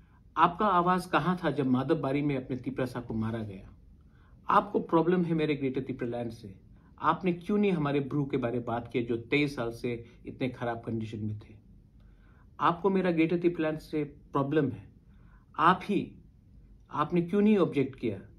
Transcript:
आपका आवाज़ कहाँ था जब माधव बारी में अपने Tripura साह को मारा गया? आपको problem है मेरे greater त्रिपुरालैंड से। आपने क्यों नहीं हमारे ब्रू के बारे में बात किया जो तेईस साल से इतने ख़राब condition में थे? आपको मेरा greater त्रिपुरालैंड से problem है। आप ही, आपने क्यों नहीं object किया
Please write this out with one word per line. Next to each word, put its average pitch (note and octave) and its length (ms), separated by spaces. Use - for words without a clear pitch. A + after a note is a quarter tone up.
आपका F3 300
आवाज़ F3+ 440
कहाँ D3+ 340
था D#3 80
जब C3+ 160
माधव C3 340
बारी C#3 200
में D3 160
अपने B2+ 200
Tripura B2+ 280
साह B2+ 160
को A#2 120
मारा A2 300
गया? G2 260
आपको G3+ 300
problem E3+ 440
है E3 100
मेरे D3+ 220
greater C3+ 260
त्रिपुरालैंड A#2+ 500
से। G#2+ 220
आपने D#3 320
क्यों G#3 240
नहीं G#3 140
हमारे D3 280
ब्रू C#3 260
के C#3 120
बारे A#2+ 200
में A#2 80
बात A#2 280
किया B2 100
जो A#2 140
तेईस C#3+ 380
साल A#2 160
से A#2 320
इतने B2+ 240
ख़राब A#2 360
condition A2 340
में G#2+ 200
थे? - 140
आपको E3 300
मेरा F#3 220
greater E3 280
त्रिपुरालैंड D#3+ 400
से D3+ 240
problem C#3+ 640
है। - 180
आप F3 260
ही, - 280
आपने E3+ 300
क्यों F#3 200
नहीं G#3 160
object C#3 420
किया G2+ 200